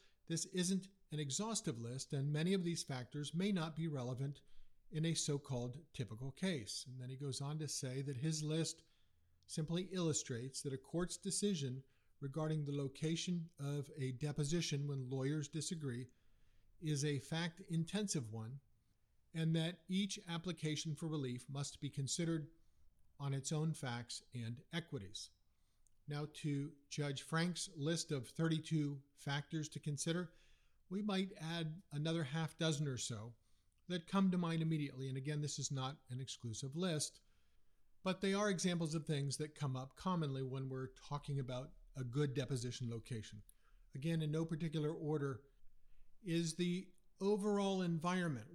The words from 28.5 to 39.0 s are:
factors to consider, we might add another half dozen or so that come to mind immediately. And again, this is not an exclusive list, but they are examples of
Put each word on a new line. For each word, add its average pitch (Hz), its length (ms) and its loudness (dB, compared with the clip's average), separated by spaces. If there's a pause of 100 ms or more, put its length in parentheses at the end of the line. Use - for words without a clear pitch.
factors 147 540 -2
to 143 100 -8
consider, 165 540 0 (560)
we 190 120 0
might 196 380 2
add 160 420 -2 (120)
another 160 320 2
half 156 320 -2
dozen 156 320 2
or 127 80 -4
so 117 380 -6 (520)
that 175 200 -2
come 190 240 6
to 180 60 4
mind 165 240 2
immediately. 143 480 0
And 131 80 -2
again, 147 240 -2
this 147 180 -2
is 131 100 -2
not 135 280 0 (120)
an 123 120 -4
exclusive 131 560 -6
list, 170 420 0 (880)
but 185 160 0
they 196 120 4
are 208 160 4
examples 170 460 2
of 156 100 0